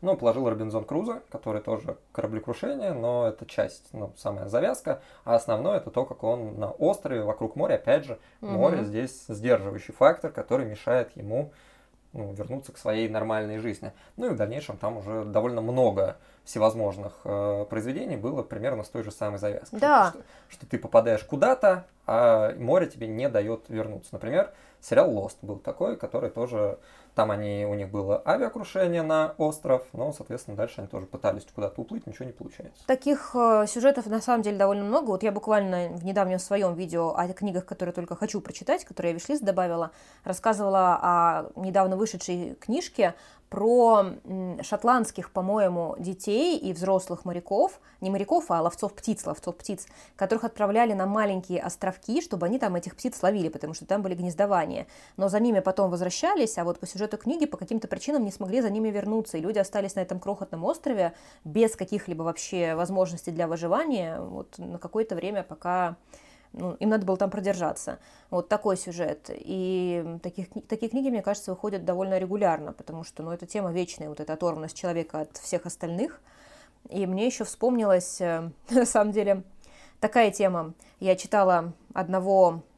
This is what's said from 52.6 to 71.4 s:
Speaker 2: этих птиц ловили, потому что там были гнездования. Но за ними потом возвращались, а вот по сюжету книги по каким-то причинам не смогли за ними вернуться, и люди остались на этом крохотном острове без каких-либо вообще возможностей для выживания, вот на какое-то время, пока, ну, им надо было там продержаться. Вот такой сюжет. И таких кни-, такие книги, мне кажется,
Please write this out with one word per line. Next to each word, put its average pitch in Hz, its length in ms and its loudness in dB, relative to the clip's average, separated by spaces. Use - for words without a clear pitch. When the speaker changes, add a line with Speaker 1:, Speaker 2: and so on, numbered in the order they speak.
Speaker 2:
этих 175 220 -6
птиц - 260 -6
ловили, 185 260 2
потому 151 240 -8
что 160 140 -14
там 202 160 0
были 185 140 -4
гнездования. 175 720 0
Но 190 120 0
за 196 100 2
ними 220 220 4
потом 190 320 2
возвращались, 220 680 0
а 175 60 -2
вот 170 160 -2
по 190 80 -10
сюжету 208 300 -6
книги 294 280 0
по - 100 -6
каким-то 220 300 -6
причинам 277 380 -2
не 202 80 -6
смогли 190 280 -2
за 233 80 2
ними 220 200 0
вернуться, 208 500 -2
и - 20 -4
люди 202 200 0
остались 196 340 -2
на 196 60 -2
этом 185 180 -4
крохотном 190 460 -8
острове 247 500 0
без 220 320 2
каких-либо 180 480 -4
вообще 165 500 -2
возможностей 175 560 -2
для 165 160 -2
выживания, 170 720 0
вот - 380 -12
на 175 200 -10
какое-то 214 360 -4
время, 185 300 -4
пока, 175 520 -4
ну, 180 280 -8
им 208 80 2
надо 214 180 2
было 190 120 0
там 196 120 0
продержаться. 185 680 -4
Вот 175 180 -2
такой 208 300 0
сюжет. 170 520 -6
И 180 920 -4
таких 180 280 -10
кни-, - 120 -12
такие 220 280 -6
книги, 262 200 0
мне 233 120 -2
кажется, 202 300 -4